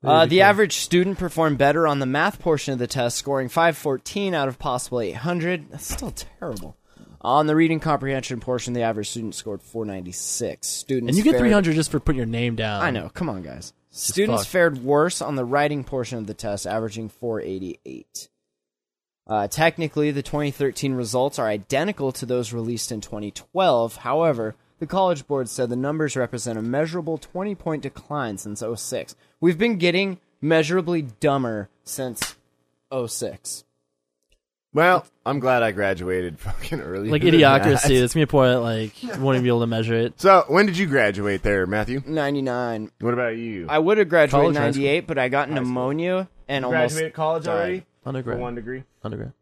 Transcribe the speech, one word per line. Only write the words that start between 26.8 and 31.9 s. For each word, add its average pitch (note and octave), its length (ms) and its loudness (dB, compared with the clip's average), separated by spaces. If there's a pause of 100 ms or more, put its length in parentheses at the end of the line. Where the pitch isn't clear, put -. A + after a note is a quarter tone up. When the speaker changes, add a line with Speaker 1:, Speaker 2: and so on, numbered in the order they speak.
Speaker 1:
twenty-point F3+ 640 -6
decline C3+ 560 -8
since G#2 240 -10
oh A2+ 140 -4
six. - 380 -8 (260)
We've E3 180 2
been A3+ 200 2
getting F3+ 400 0 (220)
measurably E3 640 2
dumber B2 680 -2 (160)
since - 520 -8 (540)